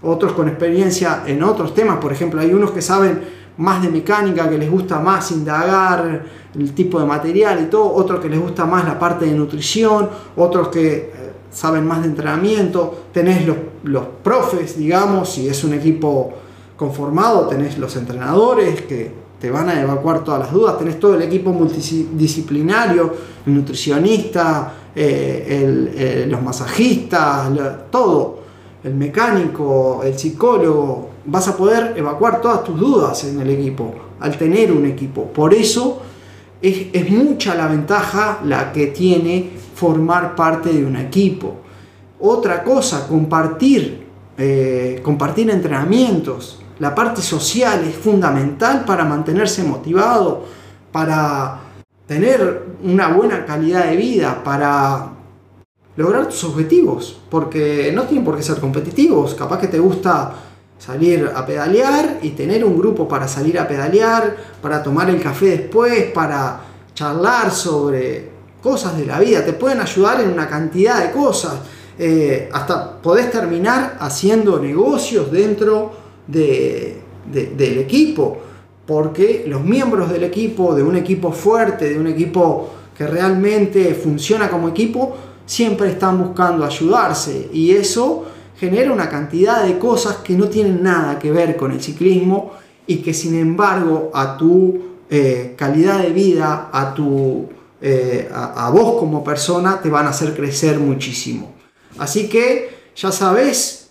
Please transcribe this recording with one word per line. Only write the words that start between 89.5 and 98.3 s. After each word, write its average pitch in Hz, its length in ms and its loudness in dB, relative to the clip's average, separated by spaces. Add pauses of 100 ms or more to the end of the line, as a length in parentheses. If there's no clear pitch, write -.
de 180 120 2
cosas 240 400 0
que - 180 -2
no 196 120 4
tienen 196 360 2
nada 156 360 2
que 151 120 -2
ver 160 260 2
con 135 140 -2
el 131 100 -4
ciclismo 180 720 2 (360)
y 175 100 0
que, 160 160 -4
sin 165 220 -2
embargo, 165 800 0
a 135 240 -4
tu, 185 420 4 (300)
eh, 127 480 0
calidad 160 420 2
de 175 120 2
vida, 160 600 2
a 135 220 -4
tu, 135 560 0 (320)
eh, 127 500 0